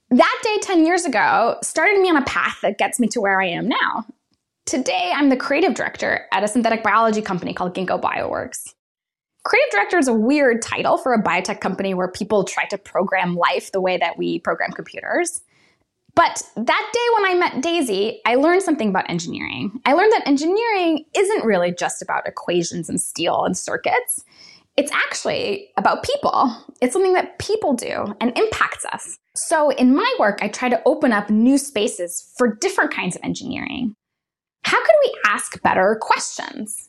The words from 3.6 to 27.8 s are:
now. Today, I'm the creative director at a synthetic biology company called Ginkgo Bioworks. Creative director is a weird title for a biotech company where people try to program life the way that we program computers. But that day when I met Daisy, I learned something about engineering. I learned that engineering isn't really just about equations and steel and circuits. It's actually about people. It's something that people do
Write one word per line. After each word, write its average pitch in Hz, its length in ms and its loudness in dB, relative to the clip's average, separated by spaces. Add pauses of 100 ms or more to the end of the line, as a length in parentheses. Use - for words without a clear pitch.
now. 311 380 -2 (600)
Today, 359 480 -2
I'm 277 160 4
the 254 60 4
creative 302 380 2
director - 580 -4
at 196 120 2
a 208 40 2
synthetic 226 360 0
biology 214 380 2
company 180 320 -4
called 180 220 -6
Ginkgo 180 260 -4
Bioworks. - 720 -6 (720)
Creative 508 280 2
director 415 260 0
is 269 100 4
a 240 60 2
weird 233 480 2
title - 360 0
for 262 160 0
a 220 80 4
biotech 180 380 0
company 196 340 -2
where 180 160 -2
people 196 360 0
try - 220 -2
to 196 100 -6
program 180 580 -2
life 170 380 0
the 190 80 -2
way 185 160 2
that 175 200 -2
we 175 220 -2
program 175 320 -4
computers. - 720 -6 (720)
But - 280 2 (120)
that 330 380 -2
day 480 220 0
when 403 140 2
I 359 40 2
met 349 280 0
Daisy, 247 640 -2
I 233 100 2
learned 339 260 4
something 311 260 0
about 190 220 0
engineering. 170 760 -6
I 254 80 4
learned 415 200 6
that 359 140 0
engineering 339 840 0
isn't 403 300 2
really 180 300 2
just 165 280 -4
about - 260 -4
equations 175 600 -4
and 165 140 -2
steel 165 420 -2
and 185 140 -2
circuits. - 640 -4 (540)
It's 285 160 0
actually - 840 -4
about 196 280 0
people. 359 520 0 (260)
It's 254 120 0
something 370 200 2
that - 240 -2
people 403 360 -2
do - 480 -4